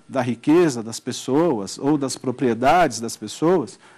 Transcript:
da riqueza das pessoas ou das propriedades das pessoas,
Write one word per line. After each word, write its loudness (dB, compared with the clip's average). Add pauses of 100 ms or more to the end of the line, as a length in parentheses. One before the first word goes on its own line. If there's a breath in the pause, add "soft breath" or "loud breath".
da -2
riqueza 2
das -10
pessoas -2
ou 0
das -4
propriedades 0
das -8
pessoas, -2 (180 loud breath)